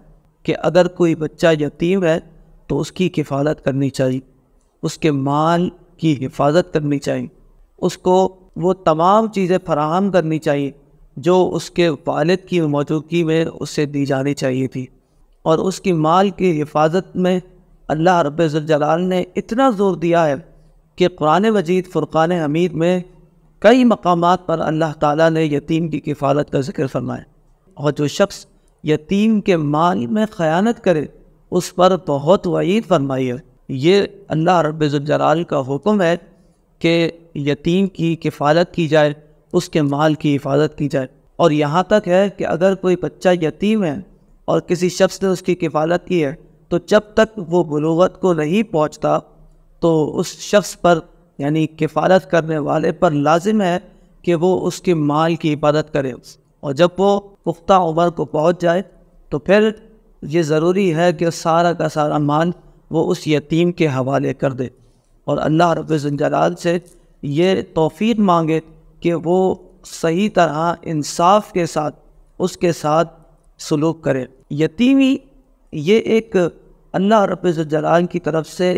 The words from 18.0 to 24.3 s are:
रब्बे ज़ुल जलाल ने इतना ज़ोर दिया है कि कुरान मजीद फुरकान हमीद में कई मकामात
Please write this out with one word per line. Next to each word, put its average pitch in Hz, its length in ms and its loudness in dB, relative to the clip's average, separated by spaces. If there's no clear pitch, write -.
रब्बे 156 260 0
ज़ुल 151 180 -4
जलाल 156 360 0
ने 185 220 -2
इतना 226 360 0
ज़ोर 190 240 0
दिया 170 260 0
है 143 140 0
कि 175 120 2
कुरान 175 420 2
मजीद 185 360 0
फुरकान 160 460 0
हमीद 160 420 -2
में 175 280 0
कई 247 240 6
मकामात 180 600 2